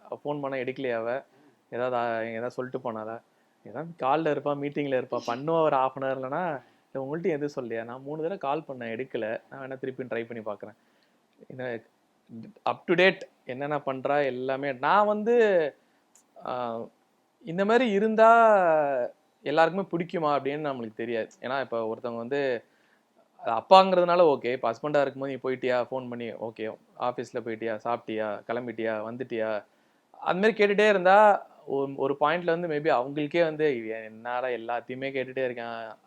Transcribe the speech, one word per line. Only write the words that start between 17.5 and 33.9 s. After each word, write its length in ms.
மாதிரி 240
இருந்தா 1200
எல்லாருக்குமே 480
பிடிக்குமா 400
அப்படின்னு 400
நம்மளுக்கு 220
தெரியாது. 360
ஏன்னா 200
இப்ப 340
ஒருத்தவங்க 200
வந்து, 480
அது 80
அப்பாங்கிறதுனால 840
ஓகே, 140
இப்ப 200
ஹஸ்பண்டா 300
இருக்கும்போது 380
"நீ 100
போயிட்டியா?" 260
ஃபோன் 340
பண்ணி, 200
"ஓகே, 480
ஆஃபீஸ்ல 460
போயிட்டியா? 380
சாப்பிட்டியா? 640
கிளம்பிட்டியா? 520
வந்துட்டியா?" 560
அந்த 300
மாதிரி 40
கேட்டுட்டே 360
இருந்தா 580
ஒரு, 300
ஒரு 240
பாயிண்ட்ல 260
வந்து 220
maybe 280
அவங்களுக்கே 480
வந்து, 420
"இவன் 180